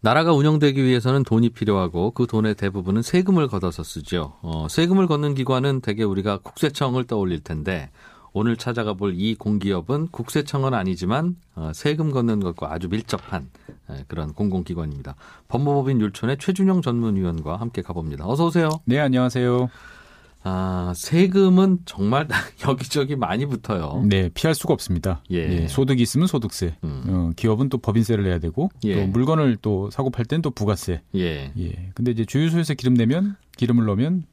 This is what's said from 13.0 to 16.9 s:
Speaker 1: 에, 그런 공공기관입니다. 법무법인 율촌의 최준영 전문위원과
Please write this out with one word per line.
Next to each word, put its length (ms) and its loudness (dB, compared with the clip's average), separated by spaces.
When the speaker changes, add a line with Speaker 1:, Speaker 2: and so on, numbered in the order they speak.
Speaker 1:
에, 200 -12
그런 260 -8
공공기관입니다. 800 -4
법무법인 540 0
율촌의 360 -2
최준영 440 2
전문위원과 760 -2